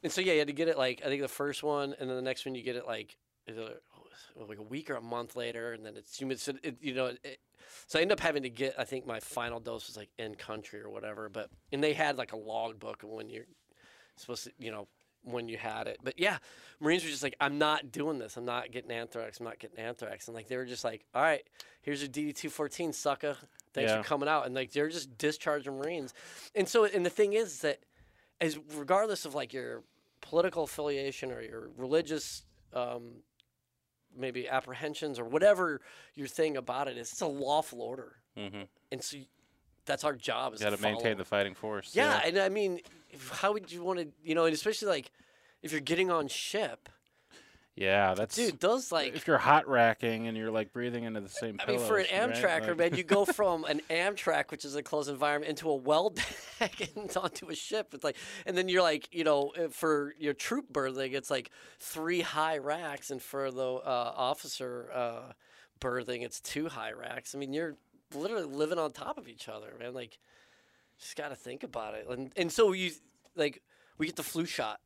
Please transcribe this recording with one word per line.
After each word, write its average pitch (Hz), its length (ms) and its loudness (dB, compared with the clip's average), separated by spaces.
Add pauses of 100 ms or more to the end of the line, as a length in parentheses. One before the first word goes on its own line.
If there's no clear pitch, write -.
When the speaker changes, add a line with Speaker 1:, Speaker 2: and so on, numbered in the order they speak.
Speaker 1:
And 165 80 -2
so, 190 100 -2
yeah, 185 120 4
you 156 80 6
had 147 80 2
to 147 60 -4
get 160 140 2
it, 156 100 2
like, 127 260 2
I 147 40 0
think 143 140 0
the 135 60 -2
first 143 340 -4
one, 143 360 0
and 131 120 -4
then 127 60 -2
the 127 60 -4
next 131 240 -4
one 131 80 -4
you 120 80 -6
get 123 140 -4
it, 123 100 -8
like, 110 300 -6 (300)
is 113 120 -10
it, 110 240 -10 (540)
like, 104 220 -14
a 107 40 -12
week 135 280 -10
or 139 60 -2
a 117 60 -6
month 117 340 -6
later, 117 360 -6
and 110 120 -12
then 107 120 -12
it's - 240 -16
humid. 131 200 -2
So 143 120 -4 (100)
it, 131 180 -6
you 139 140 -6
know, 131 120 0 (160)
it, 135 160 -14 (480)
so - 120 0
I 160 40 6
ended 196 160 4
up - 20 -6
having 147 240 4
to 127 60 -2
get, 131 280 -2
I 127 60 0
think 131 220 -6
my 113 140 -4
final 117 400 -4
dose 113 260 -8
was, 107 100 -14
like, 104 220 -14
in 110 160 -6
country 107 460 -10
or 107 100 -14
whatever, 107 380 -8
but, 104 220 -8 (220)
and 139 100 0
they 151 100 4
had, 147 260 2
like, 120 140 -6
a 110 40 -8
logbook 110 680 -6
of 107 80 -14
when 110 180 -10
you're 113 180 -12 (680)
supposed - 280 -10
to, - 140 -16
you 113 120 -8
know, 104 180 -10 (360)
when 120 240 -4
you 113 80 -8
had 113 300 -4
it. 113 160 -6
But 131 160 -6
yeah, 180 200 2 (420)
Marines 160 240 4
were 160 60 -4
just 139 120 -4
like, 135 180 -2
"I'm 143 160 4
not 147 360 2
doing 151 260 -2
this. 110 180 -8
I'm 120 80 -8
not 123 280 -2
getting 120 180 -8
anthrax. 117 480 -6
I'm 120 60 -8
not 113 160 -10
getting - 180 -14
anthrax." 110 480 -8
And, 117 80 -10
like, 113 140 -10
they 127 80 -4
were 127 80 -4
just 123 180 -8
like, 110 220 -4 (100)
"All 123 80 4
right, 151 220 4 (380)
here's 143 180 -4
your 143 80 -4
D 147 180 -4
D 147 60 -4
two 147 180 -6
fourteen, 151 420 -4
sucker. 143 440 0 (360)
Thanks 113 200 4
Speaker 2:
Yeah. 110 100 4
Speaker 1:
for 104 60 -6
coming 143 200 2
out." 147 180 4
And, 127 80 -4
like, 131 180 -2
they're 147 160 4
just 139 300 -8
discharging 147 600 0
Marines. 147 340 -4 (440)
And 190 120 4
so, 226 180 8
and 190 200 2
the 175 40 4
thing 202 240 4
is 208 260 0
that 143 240 0 (560)
as, 156 180 2 (160)
regardless 185 500 2
of, 143 120 -6
like, 123 160 -4
your 120 320 -6 (380)
political 170 420 2
affiliation 139 680 -2
or 120 100 -6
your 113 360 -12
religious, 147 640 0 (300)
um, 120 500 -6 (920)
maybe 127 320 -4
apprehensions 131 720 -2
or 117 40 -4
whatever 165 560 6 (360)
your 139 100 -6
thing 156 300 0
about 127 320 -2
it 123 100 -6
is, 117 140 -8
it's - 80 -8
a 180 60 0
lawful 139 540 0
order. 117 360 -8 (200)
Speaker 2:
Mm-hmm. 101 260 -8 (280)
Speaker 1:
And 131 140 -6
so 147 140 -8
y-, 135 80 -16 (600)
that's 139 180 0
our 147 120 2
job 120 380 0
is 104 60 -8
Speaker 2:
You 107 60 2
gotta 104 100 4
Speaker 1:
to 98 60 -2
Speaker 2:
maintain 107 200 2
Speaker 1:
follow. 110 120 4
Speaker 2:
the 92 100 -4
fighting 98 300 2
force. 107 400 -6
Speaker 1:
Yeah, 247 280 6
Speaker 2:
Yeah. 160 60 2
Speaker 1:
and 175 100 2
I 190 100 4
mean, 190 320 0 (300)
if, 131 200 -14
how 202 220 2
would 208 200 -4
you 175 100 -10
wanna, 175 240 0 (160)
you 160 120 0
know, 165 100 6
and 160 100 6
especially, 208 340 0
like, 147 220 0 (520)
if 151 100 -8
you're 156 80 0
getting 170 300 4
on 156 180 2
ship. - 600 -4 (840)
Speaker 2:
Yeah, 95 400 6
that's 107 220 0
Speaker 1:
Dude, 208 240 2
those, 233 320 2
like, 143 220 0
Speaker 2:
if 156 120 -4
you're 151 120 8
hot 143 280 8
racking 113 600 6
and 110 100 -2
you're, 110 140 -2
like, 110 240 0
breathing 120 300 -2
into 110 180 -4
the 98 60 -10
same 110 300 -6
Speaker 1:
I - 120 -2
mean, - 80 4
for 117 200 4
an - 80 4
Speaker 2:
pillows, 233 360 2
right? 170 200 4
Speaker 1:
Amtracker, - 60 0
Speaker 2:
Like 175 100 2
Speaker 1:
man, 170 180 4
you 180 80 0
go 196 200 6
from 175 400 2
an 151 240 0
Amtrak, 170 640 2
which 151 160 -10
is 139 80 -8
a 147 80 -2
closed 147 260 -2
environment, 147 400 2
into 156 220 -2
a 147 40 6
well 151 360 4
<laughs> - 480 -6
deck 208 220 0 (160)
and 208 200 -6
onto 185 320 -2
a 165 60 -6
ship. - 400 -4
It's 135 100 -10
like, 139 120 0 (280)
and 180 140 0
then 185 100 2
you're, 185 140 6
like, 151 320 4
you 165 100 0
know, 143 340 6
uh, 165 100 2
for 147 500 2
your 147 160 0
troop 262 360 -4
berthing, 131 440 -2
it's, 135 160 -4
like, 127 200 0 (300)
three 170 400 0
high 156 380 2
racks, 147 520 -4
and 131 120 -6
for 139 280 -2
the, 127 160 -2
uh, 127 500 0
officer, 123 760 -4
uh, 120 400 -4 (480)
berthing, 123 440 -2
it's - 160 -8
two 151 280 -4
high 110 240 -6
racks. 117 420 -10
I 139 40 -6
mean, 139 160 -4
you're 156 220 -2 (380)
literally 185 300 -2
living 151 340 0
on 151 140 0
top - 240 -6
of - 120 -16
each 113 200 -14
other, 107 300 -10
man. 120 160 -8
Like, 120 240 -12 (800)
just - 180 -14
gotta 143 200 -8
think 123 260 -10
about 110 320 -6
it. 110 120 -8
And, 131 300 -6
and 170 160 2
so 214 200 8
you, 185 180 0 (440)
like, 147 280 0 (340)
we 156 100 0
get - 100 -6
the 156 60 -6
flu 160 220 -2
shot 110 420 -2